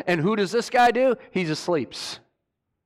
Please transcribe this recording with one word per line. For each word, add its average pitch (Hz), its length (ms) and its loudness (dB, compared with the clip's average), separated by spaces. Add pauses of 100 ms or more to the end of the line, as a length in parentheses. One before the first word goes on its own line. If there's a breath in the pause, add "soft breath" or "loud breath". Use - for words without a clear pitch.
And 175 140 0
who 208 160 0
does 185 160 -2
this 233 180 -2
guy 247 200 6
do? 247 260 0 (140 loud breath)
He 185 140 -2
just 156 200 -4
sleeps. - 560 -6 (640)